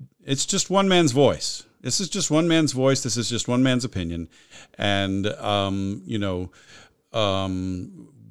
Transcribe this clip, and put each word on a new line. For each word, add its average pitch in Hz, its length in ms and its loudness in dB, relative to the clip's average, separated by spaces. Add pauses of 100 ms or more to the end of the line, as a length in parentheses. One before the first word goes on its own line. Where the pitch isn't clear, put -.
(240)
it's 135 220 -2
just 196 220 -2
one 196 200 2
man's 175 240 6
voice. 120 500 2 (200)
This - 180 -2
is 190 80 -4
just 175 240 -2
one 165 160 2
man's 160 240 2
voice. 131 320 2
This 110 120 -2
is 113 140 -2
just 117 180 -4
one 127 140 2
man's 127 220 2
opinion. 85 440 -6 (480)
And, 98 520 0
um, 98 760 -2
you 117 140 -4
know, 92 320 -4 (600)
um, 95 960 -4 (220)